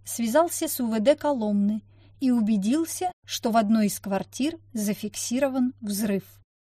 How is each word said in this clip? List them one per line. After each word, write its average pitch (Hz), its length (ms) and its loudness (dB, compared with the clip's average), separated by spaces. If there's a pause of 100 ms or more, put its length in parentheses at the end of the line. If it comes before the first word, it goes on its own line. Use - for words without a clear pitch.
связался 294 640 0
с - 100 -6
У 240 100 -2
В 220 120 0
Д 285 160 4
Коломны 214 680 0 (380)
и 262 100 2
убедился, 240 800 0 (140)
что - 260 -4
в 220 60 2
одной 220 300 4
из - 120 -2
квартир 247 600 -4 (160)
зафиксирован 247 1040 -2
взрыв. 202 440 -2 (420)